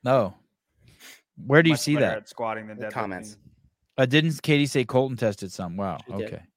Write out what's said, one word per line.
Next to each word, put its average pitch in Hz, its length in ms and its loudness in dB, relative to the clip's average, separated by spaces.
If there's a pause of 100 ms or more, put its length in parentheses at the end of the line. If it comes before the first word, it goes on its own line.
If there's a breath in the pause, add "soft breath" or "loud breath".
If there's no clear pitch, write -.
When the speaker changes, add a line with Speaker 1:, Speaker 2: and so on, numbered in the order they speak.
Speaker 1:
No. 123 300 2 (1080 loud breath)
Where 143 160 8
do 165 80 6
you 156 40 6
Speaker 2:
much 131 80 0
Speaker 1:
see 147 140 0
Speaker 2:
better 135 120 4
Speaker 1:
that? 101 100 -2
Speaker 2:
at 107 120 -14
squatting 110 380 -8
than 107 120 -16
Speaker 3:
The 107 60 -10
Speaker 2:
deadlifting. 107 80 -8
Speaker 3:
comments. 104 440 -8 (640)
Speaker 1:
Uh, 135 80 4
didn't 151 340 2
Katie 143 240 2
say 131 200 0
Colton 131 320 0
tested 104 340 -4
some? 90 260 -8
Wow. 95 200 -4 (100)
Speaker 3:
She - 60 -14
did. 104 200 -8
Speaker 1:
Okay. - 80 -14 (160)